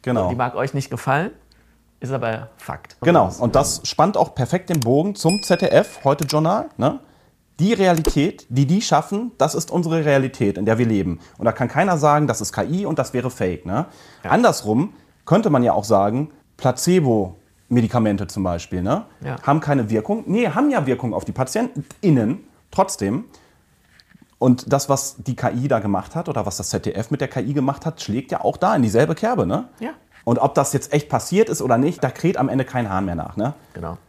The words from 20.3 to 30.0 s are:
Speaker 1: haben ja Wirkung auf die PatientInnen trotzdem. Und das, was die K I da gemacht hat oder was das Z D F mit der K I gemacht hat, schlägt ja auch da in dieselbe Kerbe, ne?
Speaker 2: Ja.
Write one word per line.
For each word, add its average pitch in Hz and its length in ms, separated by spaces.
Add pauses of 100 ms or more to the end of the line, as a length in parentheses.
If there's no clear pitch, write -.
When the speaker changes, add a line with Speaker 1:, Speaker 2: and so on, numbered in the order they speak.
Speaker 1:
haben 254 220
ja 190 160
Wirkung 117 280
auf 90 100
die - 60
PatientInnen 147 1080 (320)
trotzdem. 110 540 (1120)
Und 127 340
das, 139 160
was - 300
die 127 180
K 123 140
I 123 180
da 120 100
gemacht 101 380
hat 175 120
oder 117 180
was 98 100
das - 140
Z 101 140
D - 100
F 110 180
mit 143 80
der 135 80
K - 120
I 113 120
gemacht 139 340
hat, 160 160
schlägt 123 300
ja - 80
auch - 160
da 202 180
in 147 80
dieselbe 117 320
Kerbe, 214 320
ne? 165 220 (100)
Speaker 2:
Ja. 233 120 (340)